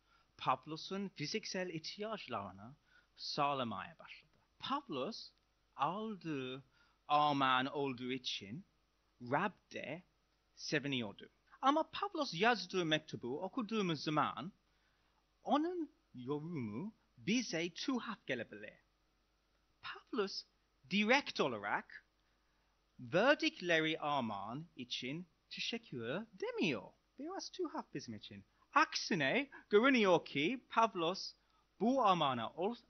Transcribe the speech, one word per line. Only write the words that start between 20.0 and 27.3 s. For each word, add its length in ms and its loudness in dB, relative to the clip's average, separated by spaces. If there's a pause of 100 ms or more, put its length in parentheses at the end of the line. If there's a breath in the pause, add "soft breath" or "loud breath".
direkt 500 2
olarak 680 -2 (920)
verdikleri 1000 2
armağan 760 -2
için 520 -8 (220)
teşekkür 840 -6
demiyor. 600 -2 (260)
Biraz 320 -8